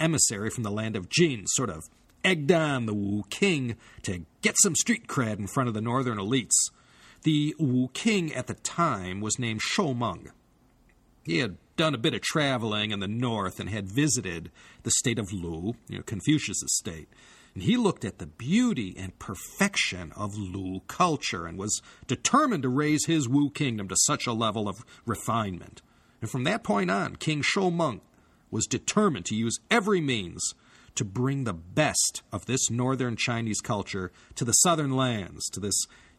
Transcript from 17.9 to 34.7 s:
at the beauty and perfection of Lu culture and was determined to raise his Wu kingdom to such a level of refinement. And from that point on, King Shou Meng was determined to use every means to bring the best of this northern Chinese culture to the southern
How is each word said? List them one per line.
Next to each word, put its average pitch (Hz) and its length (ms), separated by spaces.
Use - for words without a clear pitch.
at 98 140
the 85 80
beauty 143 680
and 92 220
perfection - 1000
of 101 200
Lu 95 500
culture 151 580
and 85 140
was 101 240
determined 226 560
to 127 80
raise 151 340
his 156 240
Wu 139 220
kingdom 113 380
to 95 100
such - 280
a 123 60
level 110 360
of - 160
refinement. 104 760
And 113 80
from 127 140
that 214 200
point 196 260
on, 190 260
King 151 260
Shou 190 280
Meng 160 300
was 110 160
determined 139 600
to 110 80
use 113 240
every 208 300
means 117 420
to - 120
bring 127 380
the 104 100
best 92 760
of 104 140
this 127 240
northern 123 480
Chinese 113 440
culture 98 520
to 139 100
the - 80
southern 156 420